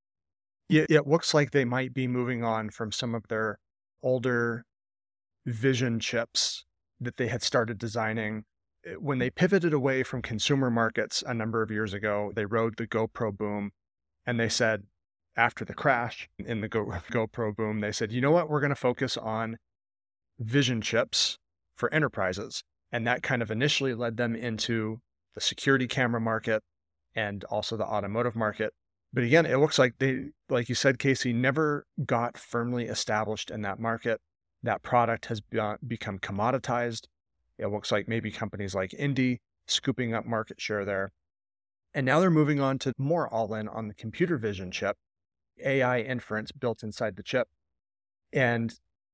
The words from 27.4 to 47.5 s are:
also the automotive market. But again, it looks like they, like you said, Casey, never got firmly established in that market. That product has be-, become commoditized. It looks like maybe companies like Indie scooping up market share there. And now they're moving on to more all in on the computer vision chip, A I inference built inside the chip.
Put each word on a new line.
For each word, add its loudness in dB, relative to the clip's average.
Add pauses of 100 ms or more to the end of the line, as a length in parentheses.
also -4
the -2
automotive -2
market. -2 (400)
But 2
again, 6
it 2
looks 4
like 6
they, 0 (220)
like 0
you 0
said, 4
Casey, 2
never 0 (180)
got 0
firmly -2
established -2
in -6
that -4
market. -2 (420)
That 0
product 2
has -4
be-, -4 (260)
become -6
commoditized. -2 (520)
It -4
looks -4
like 0
maybe -2
companies -6
like -2
Indie 0 (280)
scooping -2
up -4
market -4
share -2
there. -2 (840)
And 0
now 4
they're 6
moving 4
on 2
to -2
more 0
all 0
in -4
on -8
the -10
computer -2
vision -4
chip, -2 (680)
A 2
I 2
inference -6
built -4
inside -4
the -14
chip. 0 (840)